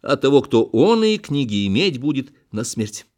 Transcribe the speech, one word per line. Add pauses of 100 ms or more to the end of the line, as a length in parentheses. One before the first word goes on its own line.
а
того,
кто
оные
книги
иметь
будет, (220)
на
смерть. (120)